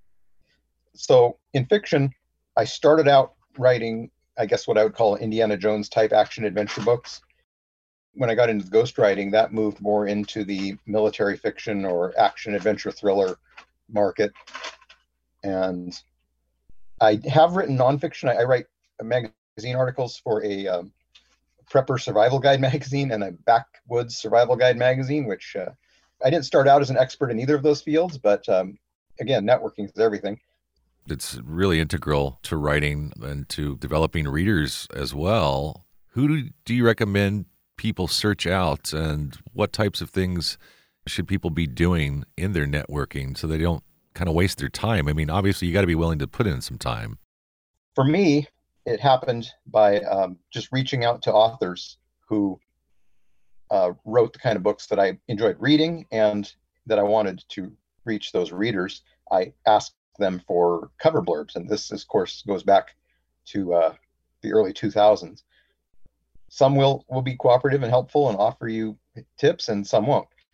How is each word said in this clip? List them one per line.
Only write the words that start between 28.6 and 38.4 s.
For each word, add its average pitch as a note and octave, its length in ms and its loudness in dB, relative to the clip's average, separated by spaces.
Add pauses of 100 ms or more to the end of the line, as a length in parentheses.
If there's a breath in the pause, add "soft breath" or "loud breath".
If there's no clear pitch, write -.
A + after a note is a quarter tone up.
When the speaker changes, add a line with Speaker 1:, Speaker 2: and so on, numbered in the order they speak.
Speaker 1:
again, A2 240 -2
networking G#2 420 0
is - 120 -16
everything. G#2 400 0 (680)
Speaker 2:
It's C2+ 380 -8
really E2 360 0
integral C#2+ 640 -2
to E2 120 -4
writing D2 640 -2
and C#2 300 -10
to D2 260 -6
developing D2+ 520 -2
readers D#2 640 -2
as C#2 200 -8
well. D2+ 680 -2 (280)
Who C3+ 160 0
do, D3+ 220 -2 (140)
do A#2+ 100 -4
you A#2+ 120 2
recommend G2+ 600 0 (300)
people F#2 320 -2
search - 380 -2